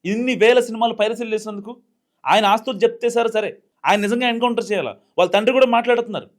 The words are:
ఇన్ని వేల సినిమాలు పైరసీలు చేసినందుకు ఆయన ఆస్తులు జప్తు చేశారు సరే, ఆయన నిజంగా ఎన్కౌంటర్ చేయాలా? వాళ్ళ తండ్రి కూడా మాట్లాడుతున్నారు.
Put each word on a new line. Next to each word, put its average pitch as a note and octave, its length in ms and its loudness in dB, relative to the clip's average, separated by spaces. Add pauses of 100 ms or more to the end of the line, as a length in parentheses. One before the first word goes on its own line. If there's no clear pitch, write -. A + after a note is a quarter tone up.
(140)
ఇన్ని B3 200 -2 (100)
వేల B3 240 6
సినిమాలు A3+ 320 -2
పైరసీలు A3 360 -2
చేసినందుకు G#3+ 360 -10 (600)
ఆయన G#3 220 4
ఆస్తులు A3+ 300 -4
జప్తు A#3 220 -2
చేశారు A#3 320 0
సరే, G#3 120 -2 (380)
ఆయన G3+ 180 4
నిజంగా A#3+ 280 -2
ఎన్కౌంటర్ A#3 380 -2
చేయాలా? C#3+ 220 -4 (240)
వాళ్ళ F3 180 2
తండ్రి A3 220 2
కూడా C4 180 6
మాట్లాడుతున్నారు. A#3 520 -2 (120)